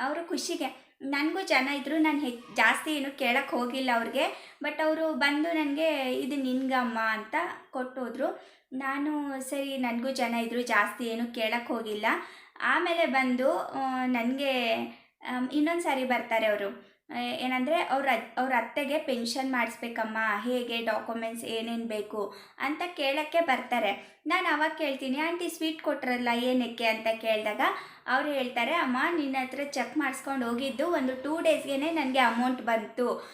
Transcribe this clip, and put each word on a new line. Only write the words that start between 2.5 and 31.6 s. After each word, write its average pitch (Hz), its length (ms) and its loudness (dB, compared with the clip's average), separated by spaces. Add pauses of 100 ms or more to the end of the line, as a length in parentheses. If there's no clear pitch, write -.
ಜಾಸ್ತಿ 269 400 4
ಏನು 277 220 -4
ಕೇಳಕ್ಕೆ 269 380 0
ಹೋಗಿಲ್ಲ 247 380 0
ಅವ್ರಿಗೆ. 240 680 -2
But 294 200 -4
ಅವರು 311 320 2
ಬಂದು 294 380 2
ನನಗೆ 294 600 0
"ಇದು 277 220 -2
ನಿನ್ಗಮ್ಮ" 254 680 0
ಅಂತ 220 320 -2 (360)
ಕೊಟ್ಟೋದ್ರು. 254 720 -4 (280)
ನಾನು 277 680 -2 (100)
ಸರಿ, 277 280 -4
ನನಗೂ 240 320 0
ಜನ 247 240 0
ಇದ್ದರು, 233 280 -2
ಜಾಸ್ತಿ 220 420 2
ಏನು 233 300 -2
ಕೇಳಕ್ಕೆ 233 380 0
ಹೋಗಿಲ್ಲ. 220 340 -2 (560)
ಆಮೇಲೆ 330 440 2
ಬಂದು, 262 520 2
ಆ, 262 480 -2
ನನಗೆ, 247 680 2 (540)
ಆಮ್, 254 240 -2
ಇನ್ನೊಂದು 330 300 2
ಸಾರಿ 269 220 0
ಬರ್ತಾರೆ 233 420 2
ಅವರು. 208 440 -2 (200)
ಆ, 240 80 -6
ಏನಂದರೆ 254 640 0
ಅವ್ರ 269 300 0
ಅತ್-, 226 280 -2
ಅವ್ರ 262 160 0
ಅತ್ತೆಗೆ 277 420 0
ಪೆನ್ಷನ್ 262 540 -2
ಮಾಡಿಸ್ಬೇಕಮ್ಮ, 233 640 -2 (280)
ಹೇಗೆ 240 400 -2
ಡಾಕ್ಯುಮೆಂಟ್ಸ್ 226 600 -2
ಏನೇನು 226 400 -4
ಬೇಕು 214 500 -4 (240)
ಅಂತ 302 240 -2 (140)
ಕೇಳೋಕ್ಕೆ 302 440 2
ಬರ್ತಾರೆ. 240 880 0
ನಾನು 339 280 2
ಅವಾಗ 302 240 2
ಕೇಳ್ತೀನಿ, 269 400 -2
"ಆಂಟಿ 339 300 0
ಸ್ವೀಟ್ 320 340 -4
ಕೊಟ್ರಲ್ಲ 254 520 0
ಏನಕ್ಕೆ?" 240 520 2
ಅಂತ 220 200 2 (140)
ಕೇಳಿದಾಗ 214 400 0 (460)
ಅವ್ರು 285 260 2
ಹೇಳ್ತಾರೆ, 247 420 0
"ಅಮ್ಮ 269 220 2 (200)
ನಿನ್ನ 269 240 0
ಹತ್ರ 254 200 -4 (100)
ಚೆಕ್ 269 280 -2
ಮಾಡಿಸ್ಕೊಂಡು 262 480 -2
ಹೋಗಿದ್ದು 254 440 0
ಒಂದು 262 320 0
ಟೂ 311 180 -2
ಡೇಸ್ಗೆ 285 360 2